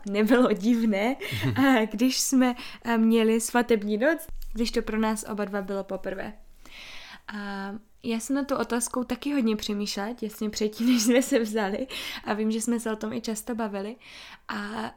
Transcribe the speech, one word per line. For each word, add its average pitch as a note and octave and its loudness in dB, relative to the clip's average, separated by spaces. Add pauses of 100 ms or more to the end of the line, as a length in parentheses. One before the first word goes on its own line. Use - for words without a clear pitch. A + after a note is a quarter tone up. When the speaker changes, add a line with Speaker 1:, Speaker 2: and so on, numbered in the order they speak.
(100)
Speaker 1:
nebylo G#3+ 6
divné, A3+ 2 (200)
Speaker 2:
<laughs> G#2+ 0
Speaker 1:
eh, A#3+ 6
když B3+ 2
jsme, B3+ 4 (300)
eh, A#3 0
měli A3+ 6
svatební A3+ 2
noc, D4+ 2 (260)
když A3+ 0
to A#3 0
pro G#3+ -2
nás A3 0
oba G#3 -2
dva G3+ -4
bylo G3 -4
poprvé. F#3+ -8 (960)
A G3+ -8 (300)
já A3+ -2
jsem C4+ -2
na C#4 0
tu C4+ 0
otázkou A#3+ -2
taky B3 -4
hodně A3+ 2
přemýšlela, G#3 -4
těsně G#3+ -6
předtím, G#3+ 0
než A#3+ 4
jsme A#3+ 6
se B3 4
vzali, G#3+ -2 (380)
a - 0
vím, A3 0
že A3+ 0
jsme A#3 0
se A3+ -2
o A3 -4
tom A3 -6
i A#3+ -6
často A3 -6
bavili. G#3+ -6 (520)
A G#3+ -8